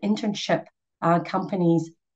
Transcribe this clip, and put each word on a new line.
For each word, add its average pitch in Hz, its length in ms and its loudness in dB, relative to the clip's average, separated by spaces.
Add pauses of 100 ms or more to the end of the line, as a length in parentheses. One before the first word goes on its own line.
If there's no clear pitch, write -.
internship, 202 600 -2 (360)
uh, 170 200 4
companies, 175 680 0 (260)